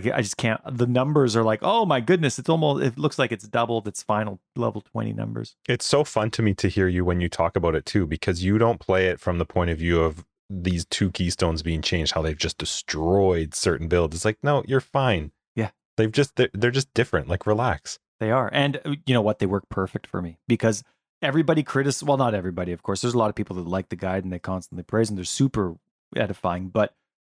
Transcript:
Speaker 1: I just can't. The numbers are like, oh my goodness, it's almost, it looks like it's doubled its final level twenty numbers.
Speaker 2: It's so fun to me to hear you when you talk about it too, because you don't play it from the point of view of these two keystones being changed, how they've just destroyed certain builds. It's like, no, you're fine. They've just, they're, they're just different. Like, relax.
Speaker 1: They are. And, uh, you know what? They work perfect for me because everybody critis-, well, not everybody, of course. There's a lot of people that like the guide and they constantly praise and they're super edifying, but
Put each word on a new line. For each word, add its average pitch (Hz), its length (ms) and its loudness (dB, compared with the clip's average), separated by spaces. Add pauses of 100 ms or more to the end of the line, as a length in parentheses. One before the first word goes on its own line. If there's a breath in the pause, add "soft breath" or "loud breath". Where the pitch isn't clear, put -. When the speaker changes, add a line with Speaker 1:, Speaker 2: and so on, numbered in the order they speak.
(160)
Speaker 1:
I - 60 0
just 101 160 -4
can't. 110 280 -2
The 123 220 0
numbers 127 480 2
are 117 80 4
like, 110 200 2
oh 220 220 2
my 147 140 2
goodness, 151 400 2
it's 131 100 -6
almost, 151 340 2
it 120 140 0
looks 139 220 -2
like 123 120 2
it's 107 160 -8
doubled 113 400 -2
its - 160 -10
final 104 360 -2 (160)
level 110 260 -2
twenty 110 320 -6
numbers. 110 420 -8 (120)
Speaker 2:
It's 123 180 0
so 143 180 4
fun 110 280 0
to - 100 -4
me 104 140 4
to - 140 0
hear 95 180 2
you 90 160 2
when 87 180 2
you 87 80 0
talk - 260 0
about 85 200 2
it 76 100 -2
too, 98 220 0
because 87 360 -2
you 101 140 2
don't 110 220 2
play 95 280 2
it 87 120 -2
from 90 200 -2
the 82 60 0
point 87 260 0
of 78 80 -2
view 85 220 2
of 80 240 -2 (220)
these 90 380 -2
two - 240 0
keystones 87 540 -2
being 82 180 -2
changed, 80 320 0
how - 80 -2
they've 78 160 -2
just - 220 -4
destroyed 82 960 0
certain 82 320 0
builds. 82 280 2
It's 85 100 -6
like, 107 180 0
no, 143 240 2
you're 131 120 2
fine. 107 520 0 (680)
They've 110 140 2
just, 143 240 0
they're, 147 180 2
they're 117 180 0
just 135 220 -2
different. 85 340 0
Like, 87 200 -4
relax. 107 520 -2 (200)
Speaker 1:
They 110 120 0
are. 123 220 2
And, 139 320 0
uh, 143 100 -2 (100)
you 131 80 2
know 120 80 4
what? 104 180 2
They 101 60 0
work 98 240 -2
perfect - 380 -4
for 95 140 -6
me 85 160 -10 (100)
because 113 360 2 (380)
everybody 151 420 2
critis-, 139 400 0
well, 143 140 2
not 123 160 2
everybody, 90 380 -4
of 85 120 -8
course. 98 180 -2
There's 120 120 0
a 123 40 2
lot 110 120 4
of 101 60 -6
people 98 220 -6
that 85 100 -6
like 95 220 -4
the 92 60 -6
guide 92 280 -4
and 92 100 -6
they 87 60 -8
constantly 90 440 -8
praise 110 260 2
and 104 80 -6
they're 90 80 -6
super 107 500 0 (400)
edifying, 92 540 -4
but 107 260 0 (380)